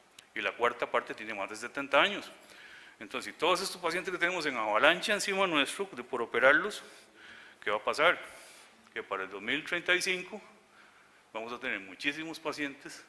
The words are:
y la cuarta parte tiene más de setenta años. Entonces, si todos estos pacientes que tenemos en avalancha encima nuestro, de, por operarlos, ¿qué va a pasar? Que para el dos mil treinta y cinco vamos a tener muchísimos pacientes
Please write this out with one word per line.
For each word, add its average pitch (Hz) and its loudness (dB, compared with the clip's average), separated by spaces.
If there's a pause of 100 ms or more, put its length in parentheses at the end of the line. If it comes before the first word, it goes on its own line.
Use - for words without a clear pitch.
(340)
y 110 -6
la 95 0
cuarta 120 0
parte 123 -2
tiene 110 -10
más 98 -6
de 107 -10
setenta 135 0
años. 185 2 (720)
Entonces, 107 -8
si - -18
todos 175 2
estos 185 -6
pacientes 175 -4
que 170 -4
tenemos 175 0
en 135 -2
avalancha 135 4
encima 196 0
nuestro, 160 0
de, 123 -10
por 123 -4
operarlos, 139 4 (800)
¿qué 107 -2
va 104 2
a - -16
pasar? 143 4 (720)
Que 113 -8
para 98 -4
el 95 -8
dos 98 -10
mil 131 -2
treinta 175 0
y 180 2
cinco 185 -4 (920)
vamos 113 -8
a 117 -8
tener 117 -4
muchísimos 143 -6
pacientes 143 -8